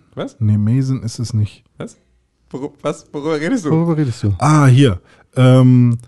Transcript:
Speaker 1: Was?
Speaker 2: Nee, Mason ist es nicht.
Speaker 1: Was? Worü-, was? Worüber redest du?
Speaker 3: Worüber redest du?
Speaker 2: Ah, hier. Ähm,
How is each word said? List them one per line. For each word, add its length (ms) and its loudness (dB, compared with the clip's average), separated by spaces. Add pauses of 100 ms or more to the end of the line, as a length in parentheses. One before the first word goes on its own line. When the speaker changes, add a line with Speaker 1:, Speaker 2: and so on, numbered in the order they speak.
(140)
Speaker 1:
Was? 260 -12
Speaker 2:
Nee, 180 0
Mason 440 -2
ist 160 -10
es 160 -8
nicht. 300 -6 (140)
Speaker 1:
Was? 180 -16 (540)
Worü-, 200 -12 (120)
was? 300 -10
Worüber 280 -6
redest 240 -4
du? 60 -4
Speaker 3:
Worüber 260 0
redest 260 -4
du? 160 -2
Speaker 2:
Ah, 280 2
hier. 340 4 (360)
Ähm, 720 4